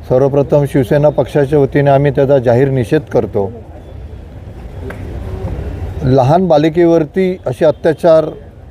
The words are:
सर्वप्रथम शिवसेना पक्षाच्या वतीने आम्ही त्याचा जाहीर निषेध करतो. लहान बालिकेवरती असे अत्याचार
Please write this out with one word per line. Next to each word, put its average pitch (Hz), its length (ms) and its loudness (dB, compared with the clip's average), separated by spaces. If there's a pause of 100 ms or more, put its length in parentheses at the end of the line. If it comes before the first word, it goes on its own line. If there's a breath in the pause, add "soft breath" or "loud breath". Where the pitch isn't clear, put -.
सर्वप्रथम 139 560 2
शिवसेना 143 440 0
पक्षाच्या 143 500 0
वतीने 143 300 2
आम्ही 139 220 4
त्याचा 139 260 2
जाहीर 123 320 2
निषेध 135 320 0
करतो. 101 500 -4 (2500)
लहान 139 440 4
बालिकेवरती 165 960 2
असे 127 200 -2
अत्याचार 160 600 2 (460)